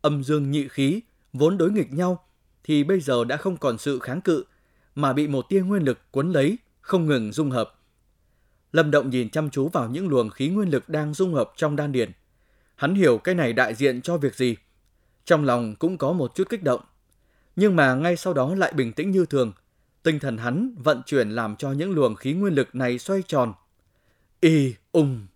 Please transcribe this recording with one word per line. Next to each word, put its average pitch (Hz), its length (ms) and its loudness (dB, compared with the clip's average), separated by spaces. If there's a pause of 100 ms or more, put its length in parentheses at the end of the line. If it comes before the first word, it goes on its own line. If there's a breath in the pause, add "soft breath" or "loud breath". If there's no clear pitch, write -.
Âm 147 220 0
dương 143 280 0
nhị 143 160 -2
khí, 139 340 0 (320)
vốn 156 240 2
đối 175 140 2
nghịch 185 220 0
nhau, 180 320 -2 (380)
thì 147 200 2
bây 185 160 2
giờ 131 240 0
đã 123 140 -4
không 180 200 -4
còn 120 200 -2
sự 135 220 -4
kháng 135 220 -6
cự, 165 220 0 (520)
mà 143 180 0
bị 147 140 0
một 135 220 -2
tia 190 120 2
nguyên 190 220 0
lực 131 160 0 (120)
quấn 151 200 0
lấy, 156 260 2 (240)
không 175 240 0
ngừng 120 260 0
dung 143 200 -2
hợp. 117 240 -4 (960)
Lâm 151 200 4
Động 135 180 4
nhìn 123 200 0
chăm 156 200 -4
chú 139 200 -2
vào 120 200 -2
những 175 180 -4
luồng 123 220 2
khí 139 200 -4
nguyên 196 200 0
lực 135 200 -2
đang 151 240 -4
dung 185 200 -2
hợp 123 220 0
trong 147 200 -2
đan 147 160 -4
điền. 113 200 0 (640)
Hắn 160 200 0
hiểu 147 220 4
cái 180 180 -2
này 131 180 0
đại 117 220 0
diện 127 260 0
cho 170 160 -4
việc 139 180 -2
gì. 123 200 0 (720)
Trong 151 200 2
lòng 120 300 0
cũng 170 220 -4
có 147 160 -2
một 143 220 -4
chút 190 140 -2
kích 196 140 -6
động. 127 180 0 (720)
Nhưng 190 200 4
mà 135 180 4
ngay 165 220 0
sau 180 180 -4
đó 143 220 0
lại 180 180 0
bình 123 200 -2
tĩnh 185 180 -4
như 185 140 4
thường. 127 260 0 (520)
Tinh 156 160 2
thần 123 180 -6
hắn 165 400 -4
vận 131 280 0
chuyển 120 240 0
làm 110 260 -4
cho 139 160 -6
những 160 200 -4
luồng 131 240 2
khí 131 180 -6
nguyên 190 200 0
lực 135 220 0
này 123 240 -2
xoay 196 220 -2
tròn. 123 320 -2 (840)
Y 147 360 4 (160)
ung. 131 440 0